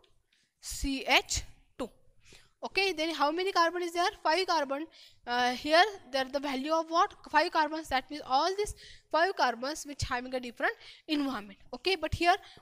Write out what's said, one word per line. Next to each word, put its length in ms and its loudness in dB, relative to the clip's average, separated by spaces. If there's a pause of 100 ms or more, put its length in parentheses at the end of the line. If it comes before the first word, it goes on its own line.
(600)
C 480 -4
H 340 2 (340)
two. 140 -8 (720)
Okay, 300 -2
then 200 -2
how 200 0
many 180 -2
carbon 320 2
is 120 -6
there? 160 2 (120)
Five 240 2
carbon. 400 -2 (400)
Uh, 280 0
here 280 6 (300)
there 140 0
the 120 -4
value 340 -2
of 160 0
what? 240 2 (180)
Five 200 4
carbons. 380 0
That 240 -2
means 120 -10
all 320 2
these 200 -4 (340)
five 240 4
carbons 520 -2
which 160 -8
having 320 -4
a 60 -4
different 340 -4 (340)
environment. 500 -2 (160)
Okay, 220 0
but 180 -4
here 220 4 (260)